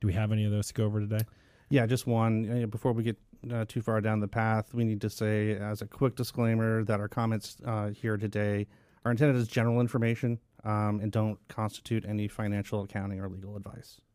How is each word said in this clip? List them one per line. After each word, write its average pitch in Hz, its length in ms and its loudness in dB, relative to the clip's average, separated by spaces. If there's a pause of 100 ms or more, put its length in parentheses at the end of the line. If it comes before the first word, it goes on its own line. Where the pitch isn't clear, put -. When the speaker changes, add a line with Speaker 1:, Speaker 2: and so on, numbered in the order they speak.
Speaker 1:
do 107 80 2
we 92 60 4
have 107 180 2
any 107 120 2
of 104 60 2
those 104 160 0
to - 80 -12
go 107 120 2
over 107 120 0
today? 107 260 0 (440)
Speaker 2:
Yeah, 120 180 6
just 120 180 0
one. 113 600 2
Uh, - 20 -2
before 117 260 -2
we 113 120 0
get, 113 120 -2 (320)
uh, 117 200 -2
too 120 120 -4
far 110 200 0
down 107 180 2
the 101 80 0
path, 110 480 0
we 117 100 2
need 110 180 0
to 107 80 -2
say 107 420 0
as 104 300 -4
a 104 40 -6
quick 131 300 0
disclaimer 113 640 2
that 104 160 0
our 104 100 -4
comments, 113 560 -2
uh, 107 260 -2
here 107 260 -2
today 104 500 0 (380)
are 120 80 2
intended 131 240 6
as 120 100 2
general 117 340 2
information, 117 600 0 (240)
um, 107 340 2
and 104 140 -2
don't 107 340 0
constitute 110 580 -4
any 104 220 -2
financial, 101 560 -2
accounting, 98 380 -6
or 98 80 -6
legal 95 260 -12
advice. - 460 -14 (140)